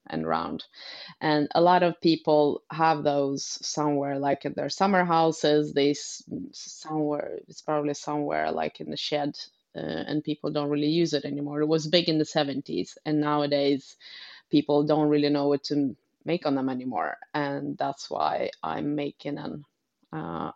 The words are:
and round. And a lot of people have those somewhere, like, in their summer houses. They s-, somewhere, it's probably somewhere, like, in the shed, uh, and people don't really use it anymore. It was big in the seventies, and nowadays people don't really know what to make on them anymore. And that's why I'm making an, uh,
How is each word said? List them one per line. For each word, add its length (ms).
and 180
round. 380
And 320
a 80
lot 220
of 180
people 720
have 320
those 420
somewhere, 720
like, 240
in 100
their 160
summer 360
houses. 680
They 200
s-, 320
somewhere, 960
it's 140
probably 320
somewhere, 580
like, 300
in 80
the 80
shed, 400
uh, 40
and 440
people 280
don't 180
really 200
use 240
it 100
anymore. 380
It 60
was 200
big 220
in 80
the 80
seventies, 800
and 160
nowadays 760
people 340
don't 260
really 200
know 180
what 180
to 300
make 200
on 100
them 140
anymore. 480
And 440
that's 320
why 400
I'm 320
making 420
an, 260
uh, 440